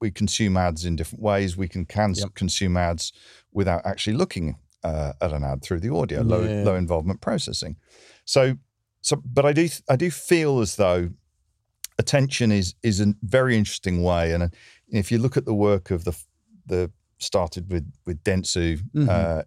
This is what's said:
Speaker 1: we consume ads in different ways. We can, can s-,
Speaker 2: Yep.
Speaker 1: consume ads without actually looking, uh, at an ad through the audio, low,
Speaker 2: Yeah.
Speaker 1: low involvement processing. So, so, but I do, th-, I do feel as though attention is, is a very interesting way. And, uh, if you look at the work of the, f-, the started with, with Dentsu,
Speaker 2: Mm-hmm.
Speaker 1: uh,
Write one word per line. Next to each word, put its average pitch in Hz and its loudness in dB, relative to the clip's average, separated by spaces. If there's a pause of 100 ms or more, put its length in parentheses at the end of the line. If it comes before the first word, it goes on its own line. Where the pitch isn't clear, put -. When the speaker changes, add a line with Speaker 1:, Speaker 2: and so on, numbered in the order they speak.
Speaker 1:
we 110 -2
consume 98 0
ads 87 0
in 85 -2
different 82 -8
ways. 98 0
We 95 -4
can, 90 -6
can 104 0
s-, 92 -2
Speaker 2:
Yep. 101 -6
Speaker 1:
consume 90 -2
ads 85 -2 (400)
without 90 0
actually 107 -2
looking, 87 -2 (280)
uh, 78 -4
at 87 0
an 73 -2
ad 69 -4
through 85 -4
the 113 -4
audio, - -2
low, 87 2
Speaker 2:
Yeah. 104 -2
Speaker 1:
low 95 4
involvement 87 -2
processing. 110 -4 (480)
So, 131 4 (440)
so, - -2
but 127 2
I 147 4
do, 156 4
th-, - -10
I 135 4
do 170 0
feel 151 2
as 104 0
though 90 2 (880)
attention 131 2
is, 95 0
is 104 2
a 104 4
very 127 2
interesting 92 0
way. 85 2
And, 87 0
uh, 85 0 (400)
if 104 0
you 117 2
look 131 0
at 135 2
the 110 -2
work 101 2
of 87 -2
the, 87 -2
f-, - -16 (400)
the 90 -2 (260)
started 90 -2
with, 85 -4 (140)
with 80 -8
Dentsu, 87 0 (160)
Speaker 2:
Mm-hmm. 147 2
Speaker 1:
uh, 85 0